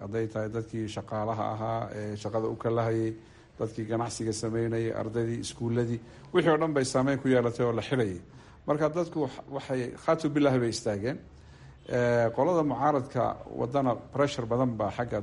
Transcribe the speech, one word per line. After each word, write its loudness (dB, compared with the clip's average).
Hadday -4
tahay -2
dadkii -6
shaqaalaha -4
ahaa, -4
ee -6
shaqada -2
u -4
kala 0
hayay, 0
dadkii -4
ganacsiga -2
samaynayay, -2
ardaydii, -2
iskuulladii, -2
wixii 6
oo 8
dhan 2
bay 4
saameyn 2
ku 0
yeelatay 4
oo 2
la 0
xidhayay. 0
Marka 4
dadku -2
wax-, -6
waxay -4
khaatu 2
bilaahi 4
bay 2
istaageen. -2
Eh, 4
qolada 4
mucaaradka 2
waddana 0
pressure 0
badan 0
baa 0
xagga -4